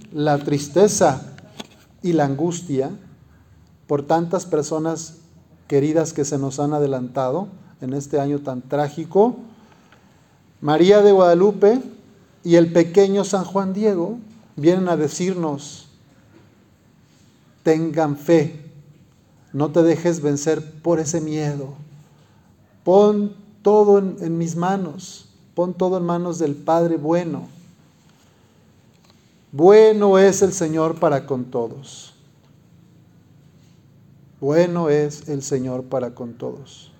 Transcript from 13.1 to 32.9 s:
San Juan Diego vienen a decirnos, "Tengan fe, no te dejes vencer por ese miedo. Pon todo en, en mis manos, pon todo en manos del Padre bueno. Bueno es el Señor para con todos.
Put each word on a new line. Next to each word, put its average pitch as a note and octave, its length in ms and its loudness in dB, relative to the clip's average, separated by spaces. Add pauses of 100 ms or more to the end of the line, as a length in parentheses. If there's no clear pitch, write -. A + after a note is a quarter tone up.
San F#3+ 200 -2
Juan F#3+ 280 -4
Diego G3+ 460 -2 (360)
vienen F3+ 340 2
a E3+ 80 0
decirnos, D#3 920 -6 (1800)
"Tengan D#3+ 520 -2
fe, - 540 0 (800)
no D3 180 -4
te E3+ 120 2
dejes E3 380 0
vencer D3 600 -4
por E3 180 0
ese D#3+ 200 -6
miedo. D3+ 540 -8 (1120)
Pon G#3 500 4 (280)
todo G#3 360 6
en, F#3 220 -2
en E3 180 -4
mis E3 160 -6
manos, F3 760 -8 (240)
pon F3+ 200 -2
todo F#3 240 -2
en F3 60 -4
manos F3 340 -4
del D3+ 160 -2
Padre E3 420 0
bueno. E3 520 -4 (2000)
Bueno G3+ 680 6
es F#3+ 240 4
el F#3 100 2
Señor D#3+ 440 -2
para D3 300 0
con B2 200 -6
todos. B2 680 -10 (2250)